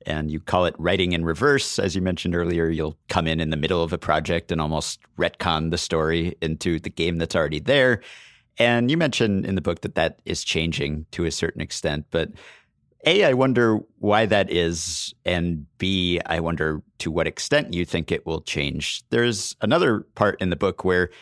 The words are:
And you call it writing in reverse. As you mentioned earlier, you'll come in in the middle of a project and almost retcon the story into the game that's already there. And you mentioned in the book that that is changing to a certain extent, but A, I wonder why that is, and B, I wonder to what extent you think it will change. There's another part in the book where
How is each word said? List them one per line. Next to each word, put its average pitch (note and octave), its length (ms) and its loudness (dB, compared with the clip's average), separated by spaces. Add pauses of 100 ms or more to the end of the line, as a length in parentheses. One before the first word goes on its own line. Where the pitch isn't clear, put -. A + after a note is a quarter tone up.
And D#2 240 -4
you D#2 100 -4
call F2+ 260 0
it E2 100 -2
writing F2+ 360 0
in E2 120 0
reverse. B2+ 540 0
As F#2+ 160 0
you F#2+ 80 -2
mentioned F2+ 320 -2
earlier, E2+ 340 0
you'll D#2+ 300 -4 (100)
come D#2+ 200 0
in D#2+ 120 0
in D#2 100 -2
the D#2 60 -2
middle E2 260 0
of E2 100 -2
a F2+ 60 -4
project D#2+ 520 -2
and E2 100 0
almost D2+ 380 -4 (180)
retcon E2 540 -2
the F2 80 0
story E2 640 0
into D#2+ 380 -2
the G2+ 100 -10
game E2 280 -2
that's E2 180 -2
already D2+ 240 0
there. B2+ 400 4 (580)
And A#2+ 320 4
you D3+ 60 2
mentioned A#2 500 2
in G2 80 0
the F#2 60 0
book E2+ 220 -4
that - 120 -8
that D#2+ 300 0
is E2+ 180 -4
changing D#2 680 -2
to F2 140 -2
a E2 40 0
certain - 300 -4
extent, D2+ 500 -4
but E2 200 0 (760)
A, F#3+ 200 4
I C#3+ 100 4
wonder A#2+ 460 4 (180)
why G#2 280 4
that G2 240 2
is, E2+ 640 -2 (100)
and E2+ 420 -2 (120)
B, F2+ 480 0
I E2 140 0
wonder D#2 420 -2 (160)
to - 120 -6
what D#2+ 160 0
extent D3 480 -2
you F2 100 -2
think E2+ 260 -4
it E2 160 -2
will D#2+ 140 -4
change. - 720 -6
There's A#2 500 0
another B2+ 400 2 (140)
part G2+ 260 2
in F#2 100 0
the E2+ 60 0
book F#2 280 -2
where F2+ 260 4 (120)